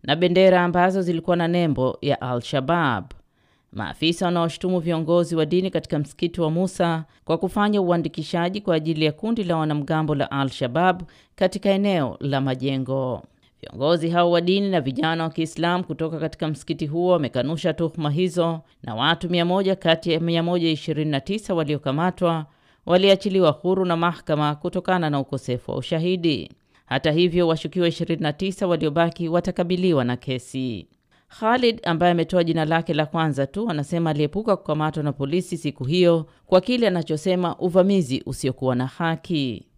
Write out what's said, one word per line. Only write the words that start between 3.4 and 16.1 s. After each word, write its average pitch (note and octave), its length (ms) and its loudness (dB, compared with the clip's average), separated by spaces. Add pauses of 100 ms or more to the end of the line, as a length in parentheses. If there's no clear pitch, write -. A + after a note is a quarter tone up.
Maafisa D#3 540 -2
wanaoshutumu F3 540 0
viongozi E3+ 560 0
wa D#3 100 2
dini F3+ 260 0
katika D#3 280 -4
msikiti E3+ 420 -4
wa D#3 100 0
Musa E3+ 540 -2 (200)
kwa E3 120 -2
kufanya G#3 440 0
uandikishaji F3 800 -2
kwa E3 140 0
ajili D#3 300 -2
ya D3+ 60 2
kundi A3 320 -4
la E3+ 140 -2
wanamgambo D3+ 580 -2
la C#3 160 -2
Al-Shabaab C#3+ 680 0 (340)
katika F#3+ 340 0
eneo F#3+ 500 0
la C#3 220 -2
Majengo. C3 840 -4 (380)
Viongozi D#3+ 480 -2
hao F3 220 2
wa F3 100 4
dini G3 280 2
na F3 120 0
vijana D#3 420 -2
wa D#3+ 60 -2
Kiislamu E3+ 540 -2
kutoka D#3+ 360 -6